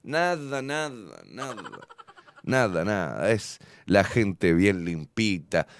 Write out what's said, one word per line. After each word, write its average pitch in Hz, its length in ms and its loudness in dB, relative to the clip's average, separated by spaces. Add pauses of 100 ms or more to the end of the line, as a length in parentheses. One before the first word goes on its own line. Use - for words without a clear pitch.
Nada, 147 580 -2
nada, 131 640 -8
nada. 123 380 -12 (800)
Nada, 101 420 2
nada. 92 460 0
Es - 260 -2 (280)
la 98 180 6
gente 95 500 2
bien 90 320 4
limpita. 85 840 -2 (120)